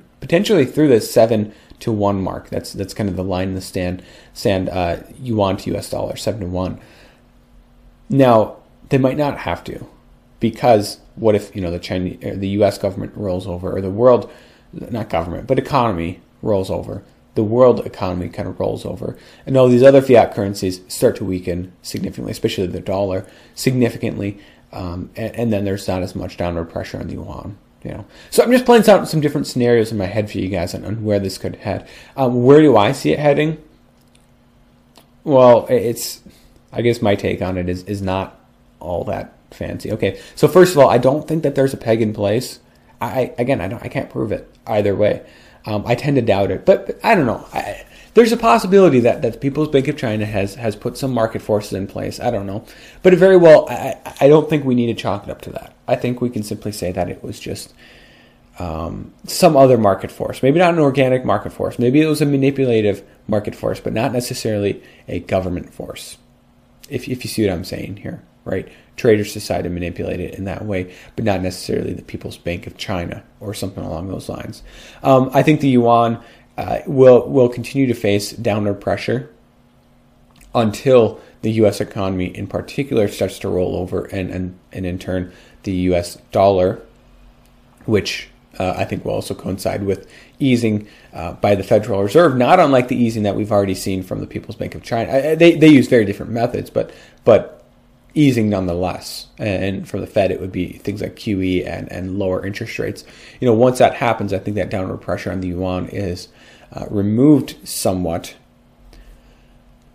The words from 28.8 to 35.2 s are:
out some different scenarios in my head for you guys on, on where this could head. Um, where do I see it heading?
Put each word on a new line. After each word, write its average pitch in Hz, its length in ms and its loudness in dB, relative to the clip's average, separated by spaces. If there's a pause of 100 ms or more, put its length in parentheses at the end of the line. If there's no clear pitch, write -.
out 190 200 4
some 156 120 -2
different 147 260 -2
scenarios 120 460 2
in 107 60 -4
my 92 80 -2
head 104 220 -4
for 101 100 -8
you 95 100 -4
guys 90 260 -4
on, 98 100 -12
on 107 200 -8
where 104 160 0
this 95 180 -6
could 98 180 -8
head. - 320 -8 (280)
Um, 123 260 0
where 139 180 10
do 139 160 8
I 104 140 4
see 147 220 -2
it 147 80 -2
heading? 151 420 0 (1600)